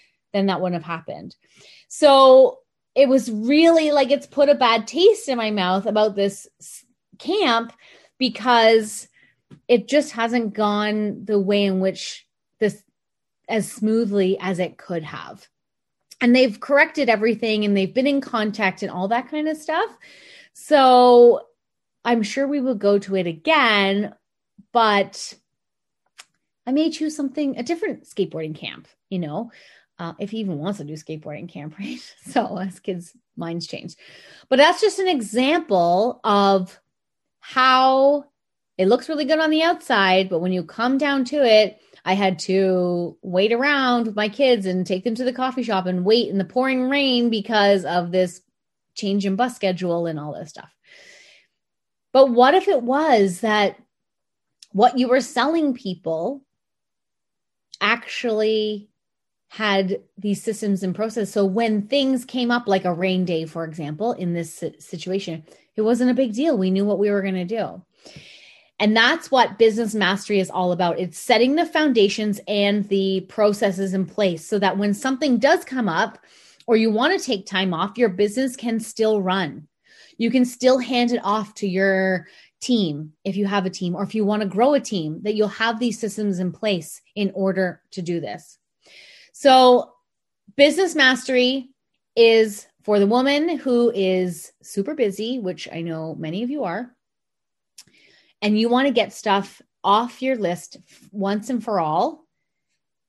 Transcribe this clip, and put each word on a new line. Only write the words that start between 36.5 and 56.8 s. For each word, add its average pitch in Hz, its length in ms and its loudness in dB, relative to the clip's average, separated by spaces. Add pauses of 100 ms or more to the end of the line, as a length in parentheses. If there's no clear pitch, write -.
how 262 800 4 (540)
it 185 100 0
looks 240 220 0
really 302 160 -4
good 311 140 0
on 311 100 0
the 311 140 2
outside, 196 640 2
but 170 100 -2
when 185 140 -4
you 180 100 -4
come 247 340 -2
down 277 280 -2
to 285 200 0
it, 214 360 4 (240)
I 190 80 0
had 190 260 0
to 180 800 -2
wait 196 300 0
around 247 560 0
with 208 80 -8
my 208 140 -2
kids 240 360 2
and 185 220 -2
take 185 160 -4
them 226 120 -4
to 247 100 -4
the 254 80 -2
coffee 254 300 -4
shop 196 220 -2
and 180 200 -2
wait 220 240 2
in 196 80 -4
the 190 80 -2
pouring 254 440 -2
rain 254 400 0
because 202 540 2
of 175 280 -4
this 180 300 -2 (540)
change 202 300 -2
in 196 100 -2
bus 240 200 -2
schedule 175 520 -4
and 156 120 -6
all 147 140 -10
this - 160 -14
stuff. - 240 -20 (1400)
But 269 180 6
what 247 220 6
if 381 160 2
it 277 120 2
was 240 600 0
that 214 360 0 (920)
what 240 260 2
you 247 120 0
were 254 120 2
selling 285 520 0
people 180 680 -8 (1400)